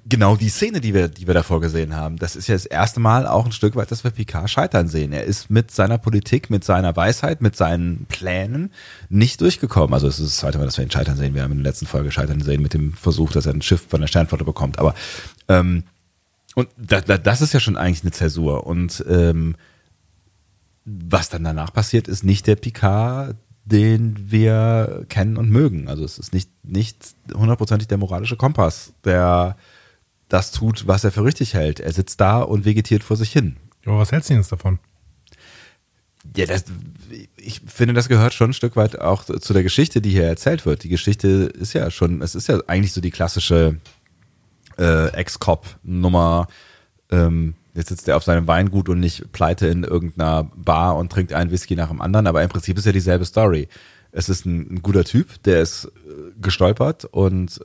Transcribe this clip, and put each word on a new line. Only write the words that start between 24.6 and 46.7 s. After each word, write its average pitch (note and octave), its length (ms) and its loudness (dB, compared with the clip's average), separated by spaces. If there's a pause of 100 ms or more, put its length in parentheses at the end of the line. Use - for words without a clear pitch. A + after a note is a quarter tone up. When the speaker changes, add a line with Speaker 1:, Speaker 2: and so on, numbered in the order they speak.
Speaker 1:
kennen G#2+ 280 0
und A2+ 120 0
mögen. G#2+ 380 2
Also D2+ 180 -6
es - 140 -10
ist - 140 -10
nicht, F#2 160 -4 (140)
nicht G#2 340 -4 (360)
hundertprozentig A2 540 0
der G2+ 100 0
moralische G2 400 -4
Kompass, A#2 560 0 (100)
der F2+ 540 2 (720)
das F#2 220 0
tut, A2 360 -2
was F#2+ 160 2
er G#2 80 2
für G#2 120 0
richtig B2+ 320 0
hält. D2+ 240 -2
Er D#2+ 120 -6
sitzt F#2 300 -2
da G#2 200 4
und G2+ 240 -2
vegetiert G#2+ 380 2
vor A2 140 -2
sich G#2+ 140 -4
hin. F#2+ 260 0 (260)
Speaker 2:
Ja, G#2+ 80 -4
aber G#2 100 4
was G#2 100 2
hältst D#3 180 0
du D3+ 40 2
denn A2+ 80 6
jetzt F#2 100 -4
davon? F#2 280 -2 (1600)
Speaker 1:
Ja, F#2 100 -2
das, F#2 200 -2 (720)
ich - 300 -16
finde, A#2+ 260 0
das A#2+ 160 0
gehört A#2 240 4
schon A#2 180 2
ein - 20 -2
Stück A#2+ 220 -4
weit A2 240 0
auch F#2 260 0
zu - 280 -4
der F#2+ 100 4
Geschichte, A#2+ 380 2
die G#2 100 0
hier F#2+ 140 4
erzählt C3+ 400 -2
wird. D2 180 0
Die E2 60 -10
Geschichte G2 380 0
ist F#2+ 460 0
ja E2+ 180 -2
schon, E2+ 300 0
es D2+ 140 -6
ist F2+ 120 -10
ja A2+ 200 2
eigentlich F#2+ 260 0
so F2+ 80 -6
die F2 100 -2
klassische, E2 640 2 (1040)
äh, E2 300 2
Ex-Cop-Nummer. F2 1400 0 (640)